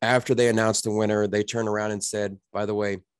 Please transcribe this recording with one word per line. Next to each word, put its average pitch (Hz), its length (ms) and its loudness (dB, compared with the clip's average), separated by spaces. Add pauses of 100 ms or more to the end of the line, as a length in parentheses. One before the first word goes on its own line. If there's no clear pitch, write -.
after 123 340 2
they 120 120 4
announced 110 360 2
the 110 80 -2
winner, 107 340 2
they 104 160 0
turned 110 260 -2
around 107 220 -2
and 101 140 -6
said, 104 320 -4 (160)
"By 104 140 -4
the 104 80 -4
way, 101 240 -2 (220)